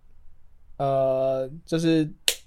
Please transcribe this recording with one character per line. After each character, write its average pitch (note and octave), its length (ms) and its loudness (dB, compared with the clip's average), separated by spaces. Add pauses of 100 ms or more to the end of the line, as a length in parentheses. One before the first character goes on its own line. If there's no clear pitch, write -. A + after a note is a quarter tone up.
(760)
呃， C3+ 760 0 (140)
就 E3 140 -2
是 E3 300 2 (380)